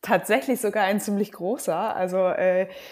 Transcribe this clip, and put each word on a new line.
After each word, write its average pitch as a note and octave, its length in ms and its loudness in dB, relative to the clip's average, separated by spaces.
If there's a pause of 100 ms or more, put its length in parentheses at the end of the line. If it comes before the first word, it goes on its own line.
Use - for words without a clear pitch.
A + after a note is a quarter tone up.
tatsächlich A#3+ 600 2
sogar G#3 220 0
ein G3 160 2
ziemlich G3+ 320 -2
großer. F#3+ 640 -4
Also, F#3 220 -2 (100)
äh, F#3 400 2 (240)